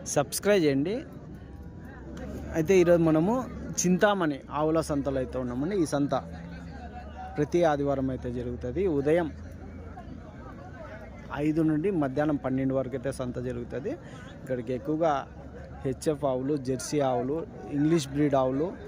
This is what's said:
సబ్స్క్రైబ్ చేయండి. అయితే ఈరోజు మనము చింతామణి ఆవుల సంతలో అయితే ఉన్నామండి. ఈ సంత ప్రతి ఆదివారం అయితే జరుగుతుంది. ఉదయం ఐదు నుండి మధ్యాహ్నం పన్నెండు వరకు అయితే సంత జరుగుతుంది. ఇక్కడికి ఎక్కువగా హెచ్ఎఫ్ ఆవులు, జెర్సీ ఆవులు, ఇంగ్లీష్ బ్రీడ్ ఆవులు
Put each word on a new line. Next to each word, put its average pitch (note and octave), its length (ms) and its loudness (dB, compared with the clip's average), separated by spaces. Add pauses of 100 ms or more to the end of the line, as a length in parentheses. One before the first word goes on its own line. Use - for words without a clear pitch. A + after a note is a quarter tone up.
సబ్స్క్రైబ్ F3+ 600 2
చేయండి. D3+ 380 2 (1500)
అయితే E3 260 6
ఈరోజు F3 220 8
మనము E3+ 440 6 (400)
చింతామణి F3+ 540 4 (120)
ఆవుల D#3 300 2
సంతలో C#3 360 -2
అయితే B2+ 220 -4
ఉన్నామండి. C3 380 -2
ఈ E3 80 4
సంత C#3 300 0 (1200)
ప్రతి D#3+ 260 2
ఆదివారం C#3 460 2
అయితే B2+ 240 -4
జరుగుతుంది. B2 540 -4
ఉదయం D3+ 440 2 (2000)
ఐదు D3+ 260 2
నుండి D#3 300 4
మధ్యాహ్నం D3 440 2
పన్నెండు C3 380 0
వరకు C3 220 0
అయితే C3 160 -2
సంత B2+ 280 -4
జరుగుతుంది. B2 500 -4 (540)
ఇక్కడికి B2 300 -4
ఎక్కువగా D3 540 0 (580)
హెచ్ఎఫ్ C#3+ 400 0
ఆవులు, C3+ 320 2
జెర్సీ C3 420 -2
ఆవులు, C3 460 0 (260)
ఇంగ్లీష్ D3 360 4
బ్రీడ్ C#3 280 2
ఆవులు C3+ 380 2 (140)